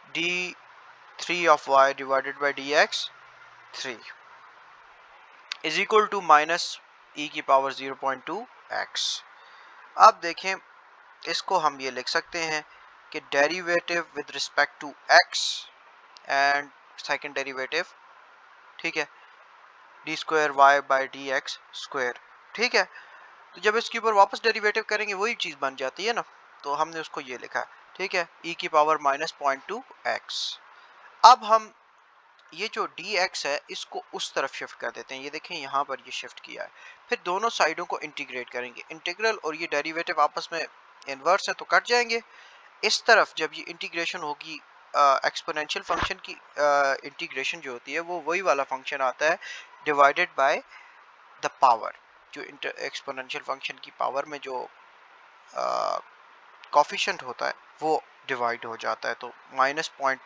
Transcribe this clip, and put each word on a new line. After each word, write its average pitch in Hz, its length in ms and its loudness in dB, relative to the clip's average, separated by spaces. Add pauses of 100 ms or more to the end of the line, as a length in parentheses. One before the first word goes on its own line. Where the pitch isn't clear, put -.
(160)
d 160 60 -2 (1000)
three 175 280 -2
of 151 200 8
y 135 160 8 (160)
divided 135 420 -2
by 143 140 2
d 135 80 -10 (140)
x 208 240 2 (720)
three 123 240 -10 (1700)
is 160 200 -2
equal 214 300 6
to 202 60 0 (100)
minus 156 340 6 (540)
e 151 100 -4
की 147 140 -10
पावर 135 300 4
zero 135 320 -10
point 131 260 -4
two 190 100 -6 (400)
x। - 240 -6 (920)
अब - 240 10
देखें, 175 320 -4 (720)
इसको 180 300 0
हम 143 220 0
ये 131 100 -4
लिख 123 180 -8
सकते 165 360 -4
हैं 156 200 -4 (480)
कि 151 80 -8
derivative 170 840 0 (140)
with 147 180 -8
respect - 480 -2
to 143 60 -10 (260)
x - 280 4 (880)
and 143 400 2 (380)
second 139 300 -4
derivative, 135 480 -4 (920)
ठीक 165 180 -6
है, 151 120 -4 (1000)
d 156 80 -4
square 151 400 0
y 139 240 10 (120)
by 135 100 2 (140)
d 139 140 -8 (120)
x - 160 -10 (260)
square। 127 340 -4 (360)
ठीक 233 200 -2
है, 202 100 4 (720)
तो 175 60 -20
जब 208 160 2
इसके 233 220 -4
ऊपर 220 140 2
वापस 202 300 4
derivative 214 460 0
करेंगे 208 260 -2
वही 214 200 -2
चीज़ 165 220 -8
बन 135 200 -4
जाती 131 280 -6
है 226 80 0
ना, 190 120 -4 (400)
तो 143 100 -2
हमने 160 260 -2
उसको 156 200 -10
ये 127 180 -10
लिखा 117 220 -6
है। - 60 -6 (300)
ठीक 190 180 -4
है, 175 140 0 (180)
e 165 80 -8
की 175 140 -6
power 156 280 4
minus 147 360 0 (100)
point 135 180 0 (100)
two 220 100 -8 (260)
x। - 320 -4 (880)
अब 226 200 10
हम 214 280 2 (840)
ये 196 140 -6
जो 208 180 -4
डी 180 300 -6
एक्स 180 300 -2
है 143 140 -2 (100)
इसको - 320 -12 (120)
उस - 200 -8
तरफ 135 200 -2
shift - 240 -12
कर 120 120 -6
देते 120 240 -14
हैं, 131 80 -12
ये 143 80 -10
देखें 156 260 -12
यहाँ 139 280 -4
पर 131 160 -10
ये 127 120 -18
shift - 280 -12
किया - 220 -14
है। 90 80 -14 (380)
फिर 233 160 -2
दोनों 196 240 -2
साइडों 170 360 0
को 175 140 -6
integrate 131 520 -10
करेंगे, 123 400 -10
integral 180 540 -4
और 156 120 -6
ये 165 100 -8
derivative 160 540 -2
आपस 147 320 0
में 160 140 -4 (420)
inverse 143 400 0
है 185 60 -2
तो 160 100 -14
कट - 220 2
जाएंगे। 233 360 0 (640)
इस - 200 0
तरफ 196 320 6
जब 156 180 -2
ये 165 80 -14
इंटीग्रेशन 170 560 -8
होगी, 151 420 -10 (340)
अ, 139 320 6
exponential 151 560 -4
फंक्शन 180 320 -2
की, 208 200 -16
अ, 143 640 2 (100)
integration 139 540 -8
जो 139 120 -10
होती 127 200 -12
है 156 80 -2
वो 170 200 -6
वही 170 220 -2
वाला 143 220 2
function 135 380 -6
आता 131 240 0
है 170 120 2 (500)
divided 147 400 6 (120)
by 135 100 4 (920)
the 147 100 -4 (120)
power, 110 280 4 (420)
जो - 80 -12
इंटर-, - 360 -10
exponential 135 640 -10
function 135 400 -8
की 139 140 -18
power 123 260 -2
में 147 160 -12
जो, 127 280 -8 (880)
अ, 62 440 -2 (720)
coefficient 160 500 0
होता 131 240 -8
है 131 80 -4 (260)
वो 156 220 0 (260)
divide 120 360 -4
हो 113 120 -10
जाता 113 320 -4
है, 117 60 -4
तो 120 180 -14 (200)
माइनस 139 360 0
पॉइंट 135 380 -2